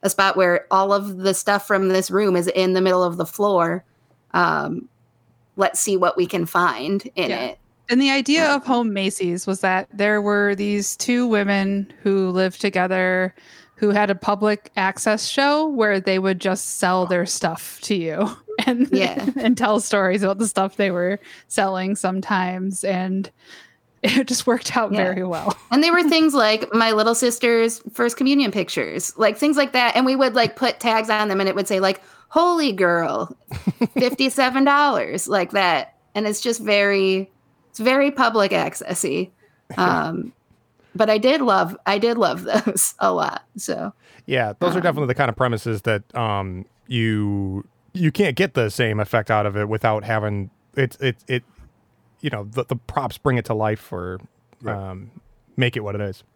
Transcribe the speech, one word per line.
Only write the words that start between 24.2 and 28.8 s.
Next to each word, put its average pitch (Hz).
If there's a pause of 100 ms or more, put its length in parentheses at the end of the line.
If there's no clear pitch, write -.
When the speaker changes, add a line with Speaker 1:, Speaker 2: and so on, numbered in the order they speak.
Speaker 2:
just -
worked -
out 220
Speaker 1:
Yeah. 196
Speaker 2:
very 185
well. 165
<laughs> -
Speaker 1:
And 254
they 330
were 349
things 320
like 220
my 226
little 220
sister's 233 (120)
first 240
communion 269
pictures, 175